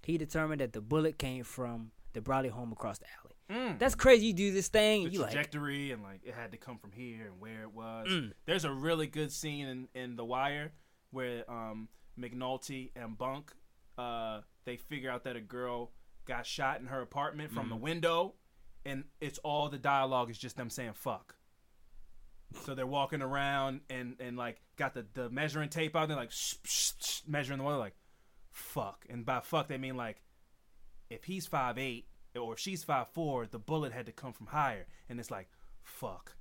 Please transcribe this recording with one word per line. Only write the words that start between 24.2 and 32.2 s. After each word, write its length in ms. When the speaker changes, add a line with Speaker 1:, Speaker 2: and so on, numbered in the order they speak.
Speaker 2:
like, 220
got 200
the, 180
the 160
measuring 400
tape 260
out, 80
and 80
they're, 60
like, 140
"Shh, 320
shh, 360
shh," 280
measuring 320
the 40
water, 140
like, 180
"Fuck." 580
And 160
by 160
fuck, 260
they 100
mean, 200
like, 240
if 140
he's 220
five 320
eight 280